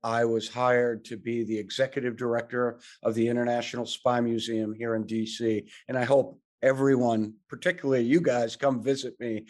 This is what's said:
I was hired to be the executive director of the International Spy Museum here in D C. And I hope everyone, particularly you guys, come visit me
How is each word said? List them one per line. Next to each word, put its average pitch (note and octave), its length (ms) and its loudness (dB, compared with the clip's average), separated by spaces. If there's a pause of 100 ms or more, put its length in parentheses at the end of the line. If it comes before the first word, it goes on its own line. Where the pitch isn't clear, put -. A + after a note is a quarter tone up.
I A#2 220 2
was A2+ 240 0
hired A#2+ 560 2
to A#2 120 -12
be A#2 280 -4
the G#2+ 120 -4
executive B2 600 -4
director A#2+ 640 -2 (240)
of A#2 100 0
the A#2 140 2
International A#2+ 580 -2
Spy B2 340 0
Museum A2+ 540 -2
here A2+ 220 -4
in A2 100 -4
D A2+ 180 -4
C. A2 440 -2 (180)
And C3 100 -6
I B2+ 60 0
hope B2+ 380 2 (200)
everyone, B2 760 4 (140)
particularly C3+ 540 0
you C3 180 4
guys, A#2+ 360 0
come C3 260 0
visit C3 380 -2
me A2+ 300 -6